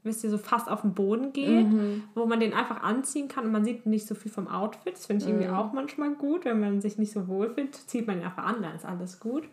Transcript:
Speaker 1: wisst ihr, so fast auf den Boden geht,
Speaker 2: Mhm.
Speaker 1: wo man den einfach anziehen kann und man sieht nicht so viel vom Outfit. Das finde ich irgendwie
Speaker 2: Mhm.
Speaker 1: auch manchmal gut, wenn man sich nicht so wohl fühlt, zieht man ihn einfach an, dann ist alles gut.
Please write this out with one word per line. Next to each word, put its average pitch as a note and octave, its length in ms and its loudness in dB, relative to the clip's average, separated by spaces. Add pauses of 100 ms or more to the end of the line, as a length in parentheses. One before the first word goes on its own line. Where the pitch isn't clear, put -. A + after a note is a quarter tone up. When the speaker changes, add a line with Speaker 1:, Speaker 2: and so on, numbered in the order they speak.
Speaker 1:
wisst A3 200 -4
ihr, A3+ 60 0
so G#3 80 2
fast A3 320 0
auf A3+ 120 -2
den G3 120 2
Boden A3+ 400 2
geht, A3+ 380 6
Speaker 2:
Mhm. G#3 320 2 (100)
Speaker 1:
wo A#3 120 0
man A3+ 140 2
den A3 140 2
einfach A3+ 300 -2
anziehen C4+ 460 0
kann A#3+ 160 -4
und A3 60 2
man G#3+ 140 4
sieht A#3+ 200 -4
nicht G#3+ 200 2
so - 100 -6
viel - 160 -10
vom F3+ 160 -6
Outfit. G#3+ 460 -4
Das - 140 -16
finde G3+ 160 2
ich G#3+ 60 0
irgendwie F#3 180 4
Speaker 2:
Mhm. F#3 80 0
Speaker 1:
auch G#3+ 180 0
manchmal C#4+ 380 -2
gut, C#4+ 340 -2
wenn A3+ 140 2
man G3+ 220 2
sich G#3 180 -2
nicht G#3+ 140 0
so F#3 140 -2
wohl G3 220 0
fühlt, C4+ 260 -4
zieht A#3 320 -4
man F#3+ 120 0
ihn E3+ 60 -6
einfach F3+ 200 -6
an, G#3+ 160 -2
dann E3 140 -6
ist D#3+ 100 -12
alles F3+ 340 -8
gut. C4 340 -4